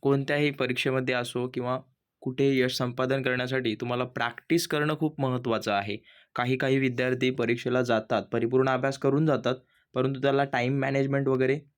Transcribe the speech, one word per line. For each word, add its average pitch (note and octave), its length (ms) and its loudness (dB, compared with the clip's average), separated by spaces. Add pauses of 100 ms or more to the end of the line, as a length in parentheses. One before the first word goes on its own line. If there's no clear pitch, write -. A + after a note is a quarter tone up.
कोणत्याही C#3+ 500 2
परीक्षेमध्ये C3 640 -2
असो B2 320 -2
किंवा B2+ 300 -4 (440)
कुठेही C3+ 380 2
यश B2+ 160 2
संपादन C3 460 -2
करण्यासाठी B2+ 540 -2
तुम्हाला B2 320 -2
प्रॅक्टिस B2+ 600 -2
करणं D3+ 280 0
खूप D#3 260 -2
महत्त्वाचं B2 500 0
आहे. G2+ 240 -2 (400)
काही B2+ 220 0
काही C3+ 220 2
विद्यार्थी B2+ 520 0
परीक्षेला B2 500 0
जातात, A2+ 420 0
परिपूर्ण B2+ 460 0
अभ्यास C3 280 -2
करून C#3+ 280 2
जातात, B2+ 300 0 (400)
परंतु C3 260 0
त्याला C#3 220 2
टाइम C3+ 360 0
मॅनेजमेंट C3+ 480 0
वगैरे C3 300 2 (200)